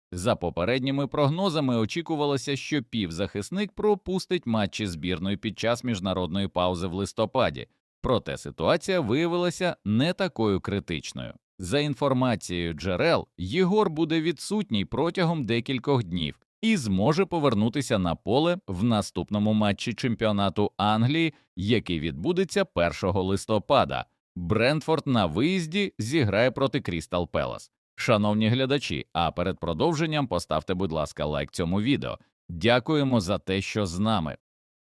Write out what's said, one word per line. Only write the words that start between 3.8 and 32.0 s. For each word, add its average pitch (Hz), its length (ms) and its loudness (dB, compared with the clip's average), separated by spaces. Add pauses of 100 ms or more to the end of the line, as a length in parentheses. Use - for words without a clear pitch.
матчі 107 420 -2
збірної 87 500 -4
під 107 220 -6
час 117 240 0
міжнародної 92 640 -2
паузи 90 400 0
в 85 60 -6
листопаді. 98 720 0 (340)
Проте 92 360 0
ситуація 156 640 0
виявилася 170 760 0 (100)
не 123 280 2
такою 110 480 0
критичною. 76 720 -6 (260)
За 95 200 -2
інформацією 127 920 0
джерел, 95 540 0 (100)
Єгор 180 520 2
буде 160 320 0
відсутній 170 640 -2
протягом 165 600 0
декількох 120 580 0
днів 82 360 -4 (220)
і 220 160 4
зможе 123 480 2
повернутися 120 760 2
на 85 160 2
поле 160 420 2 (100)
в 95 160 -4
наступному 104 720 0
матчі 107 400 0
чемпіонату 104 840 0
Англії, 120 560 2 (220)
який 92 440 0
відбудеться 135 640 0
першого 87 580 0
листопада. 95 800 2 (300)
Брентфорд 123 720 0
на 117 180 4
виїзді 160 760 0
зіграє 113 520 2
проти 131 300 0
Крістал 85 460 -2
Пелас. 64 440 -4 (240)
Шановні 107 520 2
глядачі, 127 640 0
а 80 180 2
перед 87 280 -2
продовженням 147 680 0
поставте, 87 460 -2
будь 90 180 -2
ласка, 78 340 -2
лайк 71 260 -2
цьому 90 300 0
відео. 104 360 -2 (320)